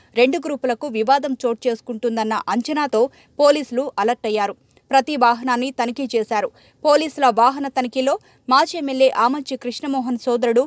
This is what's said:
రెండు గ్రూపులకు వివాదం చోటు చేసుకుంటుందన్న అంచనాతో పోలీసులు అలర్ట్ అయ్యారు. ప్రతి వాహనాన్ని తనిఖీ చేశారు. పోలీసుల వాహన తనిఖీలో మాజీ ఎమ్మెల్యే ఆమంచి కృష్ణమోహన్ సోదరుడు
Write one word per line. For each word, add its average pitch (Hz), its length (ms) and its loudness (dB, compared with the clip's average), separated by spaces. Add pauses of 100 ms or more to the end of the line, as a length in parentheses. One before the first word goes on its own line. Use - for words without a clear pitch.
(160)
రెండు 269 320 2
గ్రూపులకు 269 500 -4
వివాదం 262 380 0 (100)
చోటు 233 220 -4
చేసుకుంటుందన్న 226 760 -4 (140)
అంచనాతో 269 480 0 (360)
పోలీసులు 294 460 2 (180)
అలర్ట్ 233 280 -2
అయ్యారు. 208 260 -2 (340)
ప్రతి 269 220 2 (100)
వాహనాన్ని 240 440 2 (120)
తనిఖీ 240 340 -4
చేశారు. 226 340 -2 (360)
పోలీసుల 302 420 2 (120)
వాహన 269 280 2 (100)
తనిఖీలో 262 380 -2 (340)
మాజీ 294 320 2
ఎమ్మెల్యే 269 280 2 (180)
ఆమంచి 269 380 -2
కృష్ణమోహన్ 247 600 -4
సోదరుడు 240 440 2